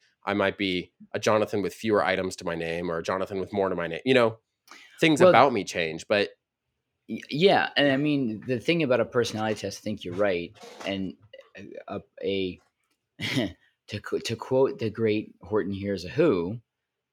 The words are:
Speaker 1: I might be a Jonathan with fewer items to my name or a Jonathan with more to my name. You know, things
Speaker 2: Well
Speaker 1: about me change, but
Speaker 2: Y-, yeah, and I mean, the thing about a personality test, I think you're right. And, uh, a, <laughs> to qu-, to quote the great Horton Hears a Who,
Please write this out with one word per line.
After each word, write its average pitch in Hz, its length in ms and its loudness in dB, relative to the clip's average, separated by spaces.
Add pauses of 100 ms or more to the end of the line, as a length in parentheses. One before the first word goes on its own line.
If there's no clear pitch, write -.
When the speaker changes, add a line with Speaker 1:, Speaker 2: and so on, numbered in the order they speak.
(260)
Speaker 1:
I 101 80 -2
might 98 240 2
be 90 340 -2 (220)
a 107 60 -4
Jonathan 107 420 2
with 104 120 -4
fewer 104 300 0
items 92 340 -2
to 92 80 -14
my 85 100 -2
name 82 360 -4
or 82 60 -4
a 82 60 -6
Jonathan 95 360 -4
with 92 140 -6
more 98 160 0
to 90 60 -4
my 85 120 -4
name. 82 180 -6
You 131 80 4
know, 117 240 4 (640)
things 156 220 4
Speaker 2:
Well 180 80 10
Speaker 1:
about 127 240 8
me 101 100 0
change, 82 440 -4
but 101 220 2 (800)
Speaker 2:
Y-, 110 100 -6 (100)
yeah, 143 460 4
and 143 160 4
I 131 60 2
mean, 139 500 -2
the 123 120 -2
thing 165 240 0
about 123 180 2
a 110 40 2
personality 110 500 -2
test, 98 260 -10
I - 20 -20
think 104 220 -8
you're 87 100 -8
right. 92 380 0 (320)
And, 95 280 -4 (760)
uh, 98 120 -8 (240)
a, 95 360 -2 (600)
<laughs> - 0 -
to - 840 -6
qu-, - 180 -6
to 117 160 -6
quote 131 440 0
the 113 100 -2
great 107 520 -2
Horton 98 320 -2
Hears 98 320 -6
a 90 40 -10
Who, 117 500 0 (540)